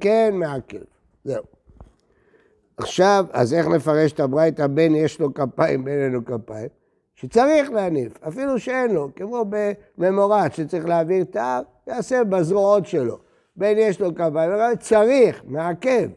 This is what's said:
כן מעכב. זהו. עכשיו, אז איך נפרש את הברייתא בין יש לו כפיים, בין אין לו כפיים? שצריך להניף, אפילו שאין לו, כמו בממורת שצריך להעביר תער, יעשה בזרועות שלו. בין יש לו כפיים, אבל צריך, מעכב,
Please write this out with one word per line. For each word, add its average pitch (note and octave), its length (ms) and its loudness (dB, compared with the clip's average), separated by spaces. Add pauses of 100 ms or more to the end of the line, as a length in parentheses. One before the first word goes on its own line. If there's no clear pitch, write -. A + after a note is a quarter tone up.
כן A3 340 4
מעכב. C#3+ 440 -6 (460)
זהו. B2 180 -6 (1300)
עכשיו, G3 560 2
אז B2 220 0
איך E3 120 0
נפרש D#3 460 2
את - 80 -8
הברייתא D3 460 0
בין D#3 280 2
יש D#3 260 -2
לו C3+ 140 -2
כפיים, C#3 500 -2
בין C#3+ 180 -2
אין C3+ 100 0
לו B2 120 -4
כפיים? A2 440 -10 (460)
שצריך C#4 560 2
להניף, F3 420 -2 (160)
אפילו C4 300 -4
שאין B3+ 360 -2
לו, C#3+ 220 -2
כמו A3+ 280 -6 (540)
בממורת G3 560 2
שצריך D#3+ 320 -6
להעביר E3+ 380 0
תער, A#3 380 -4 (240)
יעשה B3 380 -2
בזרועות G3 600 2
שלו. B2+ 320 -2 (380)
בין G#3 220 0
יש G#3+ 220 0
לו F3 140 -2
כפיים, E3 380 0
אבל A3+ 280 0
צריך, A3 680 4
מעכב, E3+ 680 -2